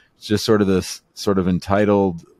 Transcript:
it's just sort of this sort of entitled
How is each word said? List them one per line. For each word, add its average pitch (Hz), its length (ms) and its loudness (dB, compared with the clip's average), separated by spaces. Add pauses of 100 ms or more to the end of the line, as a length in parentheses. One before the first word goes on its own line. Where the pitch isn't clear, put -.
(180)
it's - 100 -20
just 104 160 -2
sort 107 180 2
of 98 60 2
this 92 340 -2 (120)
sort 95 260 -2
of 90 80 0
entitled 98 800 0 (140)